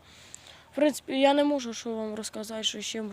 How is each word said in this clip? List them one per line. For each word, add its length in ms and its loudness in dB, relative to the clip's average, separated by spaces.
в 20 -20
принципі, 460 2
я 140 8
не 100 4
можу 300 0
що 200 -8
вам 200 -6
розказати, 480 -8
що 180 -4
ще, 320 -6